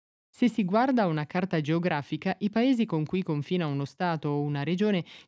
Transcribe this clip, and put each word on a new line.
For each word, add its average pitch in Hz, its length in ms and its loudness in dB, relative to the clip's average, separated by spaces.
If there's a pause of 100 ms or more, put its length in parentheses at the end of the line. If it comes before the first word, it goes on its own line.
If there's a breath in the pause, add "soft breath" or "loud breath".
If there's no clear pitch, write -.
(340)
Se 240 140 2
si 226 160 0
guarda 226 420 2
una 156 200 0
carta 180 340 0
geografica, 160 800 -2
i 202 100 0
paesi 233 360 2
con 156 180 0
cui 185 180 -2
confina 160 440 -2
uno 139 180 -2
stato 160 460 -2
o 147 100 0
una 147 240 -2
regione 185 400 2 (240 loud breath)